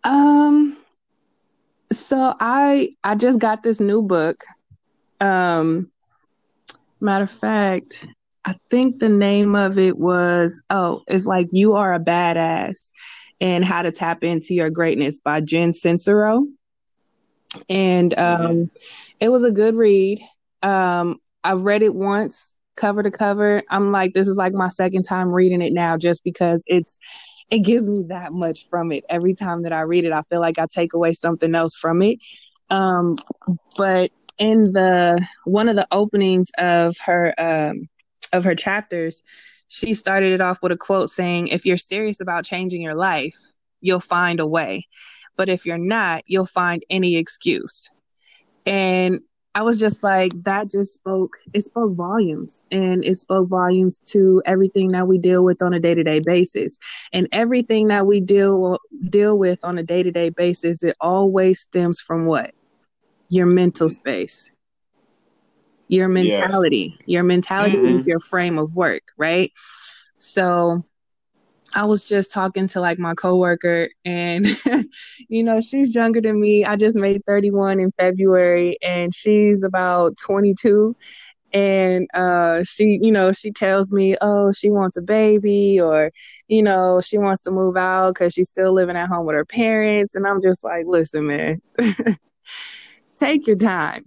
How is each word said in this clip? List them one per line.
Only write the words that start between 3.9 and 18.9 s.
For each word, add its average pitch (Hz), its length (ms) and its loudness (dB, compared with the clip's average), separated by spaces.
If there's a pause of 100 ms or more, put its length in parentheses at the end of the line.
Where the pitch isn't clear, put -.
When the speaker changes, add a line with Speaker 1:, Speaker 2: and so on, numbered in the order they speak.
Speaker 1:
book. 170 420 -2 (800)
Um, 180 680 0 (1080)
matter 202 240 0
of 196 80 -6
fact, 202 720 -4 (380)
I 190 120 -6 (140)
think 254 300 0
the 226 100 2
name 202 460 2
of 196 220 0
it 185 200 2
was, 175 720 0
oh, 175 380 -2
it's 190 180 -2
like 185 260 0
You 202 220 4
Are 196 200 0
a 175 60 -2
Badass 170 920 -2 (500)
and 180 240 0
How 175 160 -2
to 170 100 -2
Tap 165 320 -6
Into 170 300 -2
Your 165 160 0
Greatness 156 480 -2
by 151 240 -2
Jen 165 300 0
Sincero. 208 720 0 (1200)
And, 180 480 2
um, 175 200 0 (100)
Speaker 2:
Mm-hmm. 170 160 0 (560)